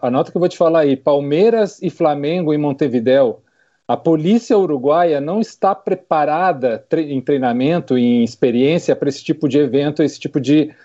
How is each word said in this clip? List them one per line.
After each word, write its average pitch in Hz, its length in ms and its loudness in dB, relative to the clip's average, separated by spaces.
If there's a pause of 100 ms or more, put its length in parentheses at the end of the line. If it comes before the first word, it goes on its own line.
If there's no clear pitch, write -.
Anota 131 280 -2
o - 20 -20
que - 60 -4
eu 170 40 -2
vou 175 80 2
te - 80 -14
falar 165 220 2
aí. 139 180 2
Palmeiras 160 840 0
e 180 120 -6
Flamengo 151 600 -2
em 151 60 0
Montevidéu. 131 840 0 (440)
A 123 100 -2
polícia 180 580 0
uruguaia 156 640 0
não 175 220 -4
está 202 320 -2
preparada 151 1040 -2 (100)
tre-, 156 240 -2
em 135 80 -4
treinamento, 131 800 0
em 120 260 2
experiência 131 720 0
pra 143 140 -4
esse - 140 -6
tipo 151 260 -4
de 131 80 0
evento, 143 460 0
esse 139 160 -4
tipo 147 200 -6
de 147 300 0 (160)